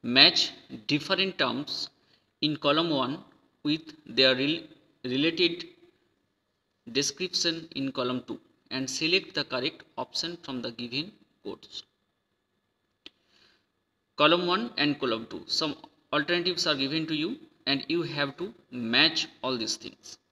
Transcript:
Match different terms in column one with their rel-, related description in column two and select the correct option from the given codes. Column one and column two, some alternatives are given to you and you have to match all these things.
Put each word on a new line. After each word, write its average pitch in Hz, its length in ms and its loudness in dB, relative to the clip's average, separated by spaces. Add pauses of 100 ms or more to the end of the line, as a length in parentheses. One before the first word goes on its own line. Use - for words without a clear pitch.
Match 135 500 6 (340)
different 185 500 0
terms 131 520 -2 (500)
in 151 160 0
column 156 360 2
one 139 340 -2 (380)
with 156 180 0 (240)
their 131 300 6
rel-, 147 260 0 (420)
related 165 640 2 (1300)
description 165 840 -2
in 135 160 -2
column 127 340 -2
two - 140 -8 (320)
and 131 180 -4
select 170 440 0
the 147 100 -2
correct 131 400 -4 (140)
option 165 460 -6
from 127 180 -6
the 117 100 -6
given 123 400 -6 (320)
codes. - 400 -12 (2250)
Column 175 320 6
one 185 300 0
and 147 200 2
column 113 320 -2
two, - 180 -10
some 156 280 -2 (380)
alternatives 170 540 0
are 151 80 2
given 139 300 0
to 160 80 -4
you 160 240 -2 (300)
and 139 220 0
you 170 120 2
have 143 360 -2
to 208 160 -8 (180)
match 127 560 2 (160)
all 127 140 0
these 110 180 -2
things. - 440 -16 (120)